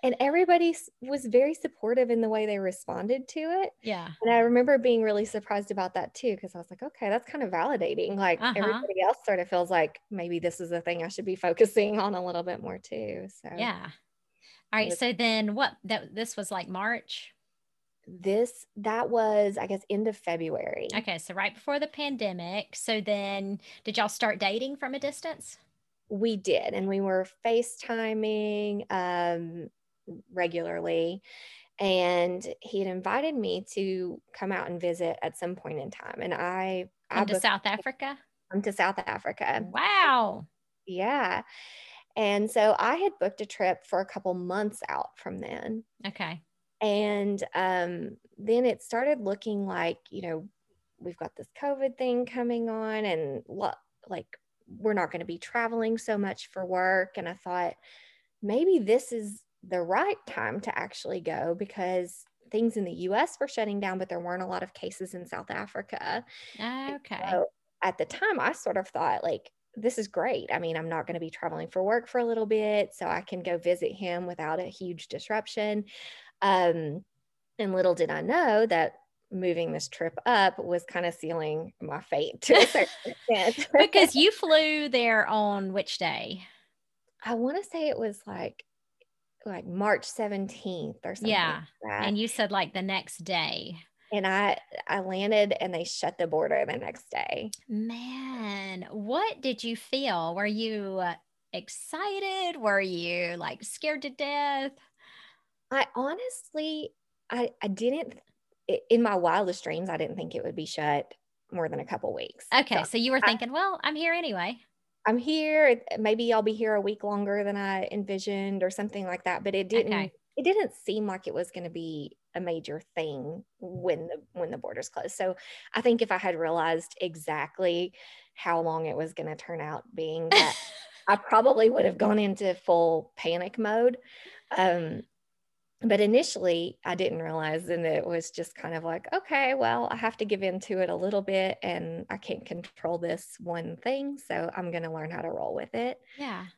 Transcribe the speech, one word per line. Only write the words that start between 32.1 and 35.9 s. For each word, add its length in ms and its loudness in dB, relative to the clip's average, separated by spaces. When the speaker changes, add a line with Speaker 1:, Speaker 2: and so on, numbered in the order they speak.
Speaker 1:
he 180 -4
had 80 0
invited 480 0
me 380 -2
to 480 -4
come 180 -4
out 180 -4
and 120 -6
visit 400 -2
at 160 -6
some 180 -4
point 240 -8
in 120 -8